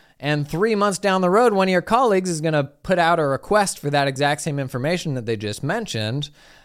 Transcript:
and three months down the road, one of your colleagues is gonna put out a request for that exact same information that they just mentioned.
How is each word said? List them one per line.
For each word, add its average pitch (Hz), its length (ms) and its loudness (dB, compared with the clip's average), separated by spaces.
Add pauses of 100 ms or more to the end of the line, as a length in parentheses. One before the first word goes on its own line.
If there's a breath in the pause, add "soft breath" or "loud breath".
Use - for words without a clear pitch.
(200 soft breath)
and 147 280 -2
three 208 280 0
months 202 240 0
down 190 220 0
the 180 100 2
road, 220 220 6
one 190 140 2
of 185 40 2
your 180 100 2
colleagues 202 480 2
is 156 120 -4
gonna 156 220 0
put 175 360 -4
out 170 200 4
a 151 60 2
request 185 540 0
for 147 100 -4
that 143 180 2
exact 143 340 0
same 143 180 -4
information 139 560 -4
that 120 100 -6
they 113 100 -2
just 104 280 -6
mentioned. 143 640 -4 (360 soft breath)